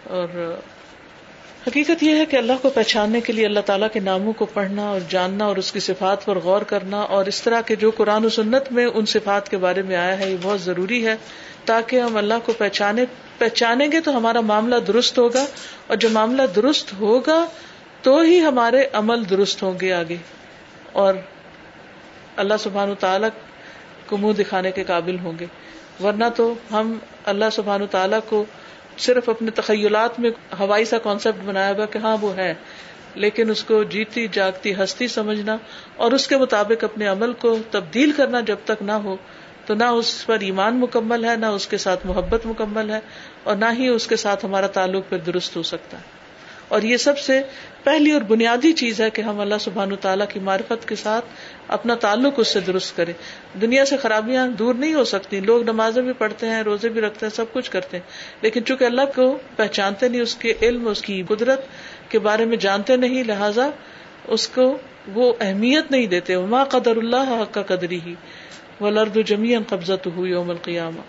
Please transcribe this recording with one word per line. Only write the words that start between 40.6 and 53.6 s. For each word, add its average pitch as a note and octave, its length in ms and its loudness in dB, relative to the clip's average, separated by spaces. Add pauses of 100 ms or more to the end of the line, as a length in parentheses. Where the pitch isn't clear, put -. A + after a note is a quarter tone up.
مکمل A#3 440 0
ہے، A#3 120 0
نہ A3 100 -2
اس G3+ 200 -2
کے G#3 120 -4
ساتھ F#3 280 -2
محبت F3+ 400 -2
مکمل A3 440 -4
ہے، G#3+ 100 -4 (420)
اور G#3 140 0
نہ G3+ 80 0 (140)
ہی B3+ 100 2
اس A#3 180 0
کے A3+ 100 2
ساتھ G3+ 280 -2
ہمارا G3 220 0
تعلق F#3+ 420 -2
پھر F#3 100 -4
درست F3 380 -4
ہو E3+ 60 -4
سکتا - 340 -8
ہے۔ - 220 -20 (500)
اور G#3 140 0
یہ A3+ 140 2
سب C#4+ 220 2
سے C4+ 240 2 (420)
پہلی D4+ 280 6
اور D4 80 4
بنیادی A#3 520 4
چیز A#3 280 -2
ہے A3 100 2
کہ A3 120 -4
ہم G#3 180 -4
اللہ G3+ 200 0
سبحانہ G3 320 -4
وتعالیٰ G3 360 0
کی G3+ 120 -10
معرفت F#3+ 480 -4
کے G#3+ 80 -6
ساتھ A3 280 -2 (440)
اپنا A3+ 260 0
تعلق A#3 420 2
اس A3 120 2
سے G3+ 120 0
درست F3+ 360 -4
کریں۔ E3+ 160 -2 (480)